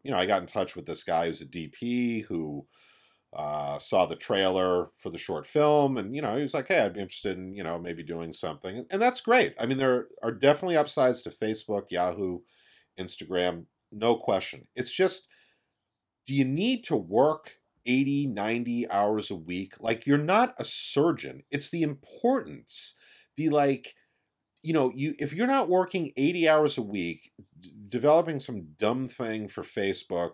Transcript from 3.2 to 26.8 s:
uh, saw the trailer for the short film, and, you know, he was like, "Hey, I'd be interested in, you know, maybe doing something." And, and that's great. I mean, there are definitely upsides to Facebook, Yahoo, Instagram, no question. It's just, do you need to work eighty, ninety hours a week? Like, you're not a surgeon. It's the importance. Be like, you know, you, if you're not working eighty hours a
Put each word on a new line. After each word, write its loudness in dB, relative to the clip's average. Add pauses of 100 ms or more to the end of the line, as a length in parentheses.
uh, -4
saw 4
the -6
trailer 2
for -10
the -10
short -6
film, 4
and, -6
you -6
know, -2
he -2
was -6
like, -4
"Hey, 4
I'd 2
be -6
interested -6
in, -10
you -8
know, -4
maybe -8
doing -8
something." -8
And, -12
and -2
that's 2
great. 2
I -4
mean, -2
there 2 (160)
are 0
definitely 4
upsides 2
to -10
Facebook, -4
Yahoo, -2 (580)
Instagram, -2 (260)
no 4
question. -2
It's -6
just, 0 (1000)
do -6
you 4
need 0
to 0
work 2 (280)
eighty, 2
ninety -2
hours 2
a -6
week? -8
Like, -2
you're 4
not 2
a -6
surgeon. -2
It's -4
the 0
importance. -4 (400)
Be 0
like, 2 (640)
you -2
know, 4
you, -2
if -4
you're 0
not 2
working 2
eighty 4
hours 6
a -2